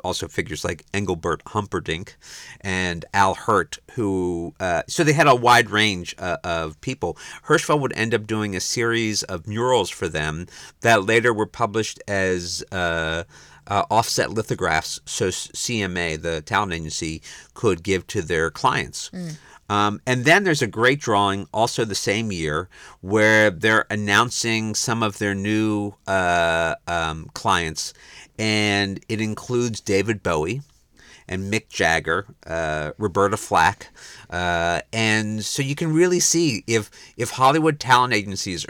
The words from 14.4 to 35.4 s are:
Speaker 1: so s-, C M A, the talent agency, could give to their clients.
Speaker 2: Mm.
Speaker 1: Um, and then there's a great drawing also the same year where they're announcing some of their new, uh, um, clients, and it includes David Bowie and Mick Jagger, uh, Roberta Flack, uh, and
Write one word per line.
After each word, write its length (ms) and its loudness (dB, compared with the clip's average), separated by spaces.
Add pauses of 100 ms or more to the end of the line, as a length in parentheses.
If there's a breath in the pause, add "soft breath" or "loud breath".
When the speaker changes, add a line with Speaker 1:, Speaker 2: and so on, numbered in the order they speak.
Speaker 1:
so 240 -2
s-, 260 -6
C 280 -4
M 140 -4
A, 200 -2
the 240 -4
talent 320 -2
agency, 480 -6 (340 loud breath)
could 280 0
give 260 0
to 140 -4
their 280 0
clients. 640 -4
Speaker 2:
Mm. 240 -12 (340 loud breath)
Speaker 1:
Um, 360 0
and 180 0
then 200 6
there's 180 2
a 40 0
great 320 2
drawing 540 2
also 320 0
the 100 -4
same 380 -2
year 380 -4 (320 loud breath)
where 480 6
they're 400 2
announcing 840 2
some 280 -2
of 160 -2
their 160 0
new, 580 0 (140)
uh, 720 2 (100)
um, 480 -4
clients, 580 -2 (460 loud breath)
and 720 0
it 100 -2
includes 640 -2
David 400 0
Bowie 400 -2 (640 loud breath)
and 240 -6
Mick 160 -2
Jagger, 580 0 (200)
uh, 500 -4
Roberta 400 0
Flack, 520 2 (420 loud breath)
uh, 500 0 (100)
and 540 0